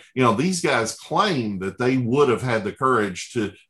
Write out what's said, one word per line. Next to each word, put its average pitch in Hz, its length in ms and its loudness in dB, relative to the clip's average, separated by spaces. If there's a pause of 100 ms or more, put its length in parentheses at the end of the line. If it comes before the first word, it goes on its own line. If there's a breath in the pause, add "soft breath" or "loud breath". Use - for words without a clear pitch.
(140)
you 127 100 0
know, 117 100 4
these 170 260 0
guys 123 380 0
claim 131 640 -2
that 95 180 -6
they 127 180 2
would 131 320 2
have 110 140 2
had 113 240 -2
the 101 80 -4
courage 107 580 0
to 104 220 -2 (160)